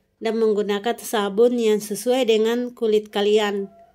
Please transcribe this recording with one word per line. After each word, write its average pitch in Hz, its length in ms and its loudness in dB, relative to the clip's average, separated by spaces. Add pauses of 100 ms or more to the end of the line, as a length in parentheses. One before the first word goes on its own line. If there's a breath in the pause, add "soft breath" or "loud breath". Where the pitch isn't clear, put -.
(200)
dan 220 200 -2
menggunakan 208 600 0
sabun 226 600 0
yang 214 200 2
sesuai 240 480 -2
dengan 233 480 2
kulit 214 360 0
kalian. 202 600 0 (240)